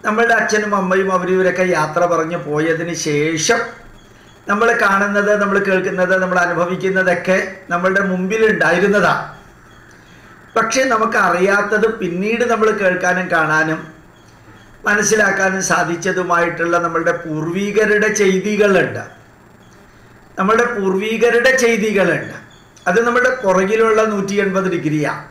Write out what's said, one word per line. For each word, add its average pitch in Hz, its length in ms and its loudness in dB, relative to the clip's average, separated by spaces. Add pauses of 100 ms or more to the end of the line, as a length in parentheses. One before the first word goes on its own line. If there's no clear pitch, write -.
നമ്മളുടെ 226 280 2
അച്ഛനും 208 420 0
അമ്മയും 190 360 0
അവരും 180 220 0
ഇവരൊക്കെ 185 300 2
യാത്ര 156 360 0
പറഞ്ഞ് 170 380 0
പോയതിന് 160 560 -2
ശേഷം 151 880 -2 (640)
നമ്മൾ 220 240 2 (100)
കാണുന്നത്, 202 600 0
നമ്മൾ 196 180 0
കേൾക്കുന്നത്, 185 640 0
നമ്മൾ 185 180 0
അനുഭവിക്കുന്നതൊക്കെ 180 1200 0 (120)
നമ്മളുടെ 185 320 0
മുമ്പിലുണ്ടായിരുന്നതാണ്. 185 1400 0 (1200)
പക്ഷേ 226 280 0
നമുക്കറിയാത്തതും 208 1160 0
പിന്നീട് 202 440 -2
നമ്മൾ 220 260 2
കേൾക്കാനും 180 600 0
കാണാനും 160 600 0 (920)
മനസ്സിലാക്കാനും 196 760 0
സാധിച്ചതുമായിട്ടുള്ള 170 1120 0
നമ്മളുടെ 165 340 0
പൂർവികരുടെ 196 960 0
ചെയ്തികളുണ്ട്, 190 960 0 (1400)
നമ്മളുടെ 220 400 0
പൂർവികരുടെ 226 800 2
ചെയ്തികളുണ്ട്. 196 800 0 (520)
അത് 226 180 2
നമ്മുടെ 247 300 0
പുറകിലുള്ള 214 680 2
നൂറ്റി 202 300 -2
എൺപത് 190 380 0
ഡിഗ്രിയാണ്. 151 580 -4